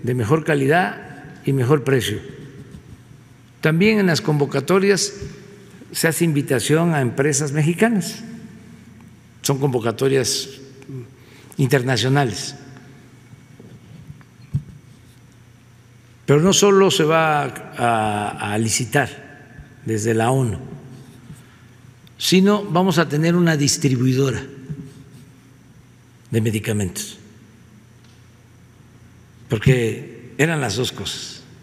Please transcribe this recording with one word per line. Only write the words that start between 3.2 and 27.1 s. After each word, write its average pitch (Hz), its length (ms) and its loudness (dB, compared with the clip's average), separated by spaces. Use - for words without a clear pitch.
También 185 360 4
en 196 80 4
las 160 160 2
convocatorias 156 920 0
se - 160 0
hace 165 160 0
invitación 151 720 2
a 147 80 2
empresas 135 500 0
mexicanas. 170 720 0
Son 143 160 0
convocatorias 131 920 0
internacionales. 131 960 0
Pero 147 160 4
no 185 120 4
solo 196 380 6
se - 120 2
va 156 400 2
a, 107 1120 -2
a 107 40 0
licitar 113 520 0
desde 110 280 0
la 113 180 2
onu, 123 260 0
sino 196 460 4
vamos 185 340 2
a 165 100 -8
tener 160 280 0
una 170 200 2
distribuidora 131 880 0
de 113 100 0
medicamentos, 104 800 -4